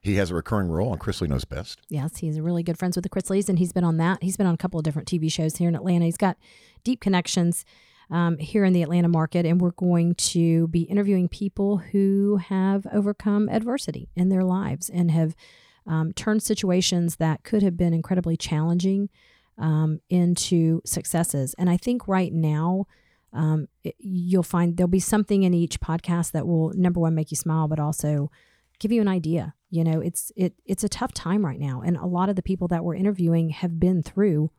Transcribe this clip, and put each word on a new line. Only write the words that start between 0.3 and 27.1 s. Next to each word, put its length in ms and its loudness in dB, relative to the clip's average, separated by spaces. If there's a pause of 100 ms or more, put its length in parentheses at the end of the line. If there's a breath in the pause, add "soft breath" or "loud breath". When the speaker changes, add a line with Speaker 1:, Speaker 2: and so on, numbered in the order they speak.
Speaker 1:
a 60 -2
recurring 320 -2
role 240 0
on 80 -4
Chrisley 280 -4
Knows 160 -2
Best. 440 -10
Speaker 2:
Yes, 300 -6
he's 200 -4
really 240 -2
good 160 -4
friends 180 -2
with 60 -2
the 60 -6
Chrisleys, 400 -2
and 100 2
he's 140 0
been 100 0
on 140 2
that. 260 0
He's 140 -2
been 100 2
on 80 4
a 40 -4
couple 200 -4
of 60 -4
different 240 -4
T 100 -2
V 100 -2
shows 280 -2
here 120 2
in 60 2
Atlanta. 300 2
He's 120 0
got 200 0 (480 soft breath)
deep 160 -2
connections, 640 0 (460 soft breath)
um, 280 0
here 260 0
in 80 6
the 100 4
Atlanta 260 2
market, 360 2
and 160 4
we're 120 2
going 420 2
to 540 2
be 140 0
interviewing 460 2
people 500 -2
who 580 2
have 560 0
overcome 580 0
adversity 640 -4
in 160 2
their 140 2
lives 440 -2
and 220 0
have, 240 2 (520 soft breath)
um, 260 -2
turned 300 -2
situations 760 0
that 260 0
could 200 0
have 140 2
been 160 2
incredibly 440 0
challenging, 720 0 (480 soft breath)
um, 500 0
into 800 2
successes. 720 -2
And 100 2
I 80 4
think 320 -2
right 240 0
now, 540 0 (460 soft breath)
um, 340 0 (160)
it, 160 -8
you'll 460 0
find 320 0
there'll 120 2
be 120 2
something 420 0
in 100 4
each 280 0
podcast 500 -2
that 160 -2
will, 280 0
number 260 0
one, 140 2